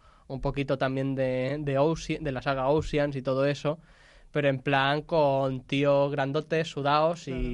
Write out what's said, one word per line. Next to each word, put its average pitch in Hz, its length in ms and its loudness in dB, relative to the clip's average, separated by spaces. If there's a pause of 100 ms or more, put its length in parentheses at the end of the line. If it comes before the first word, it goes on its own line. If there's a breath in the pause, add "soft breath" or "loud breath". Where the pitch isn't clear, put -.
(280 soft breath)
un 135 120 -8
poquito 139 380 -2
también 135 360 0
de, 131 460 0
de 143 180 -2
Ocean, 160 460 0
de 143 80 -2
la 127 100 -6
saga 135 260 0
Oceans 147 480 0
y 127 60 -8
todo 135 240 0
eso, 147 320 -2 (520 soft breath)
pero 147 180 0
en 135 120 0
plan 139 420 2
con 135 600 2
tíos 143 500 2
grandotes, 151 560 -2
sudados 151 600 0
y 135 40 -6 (220)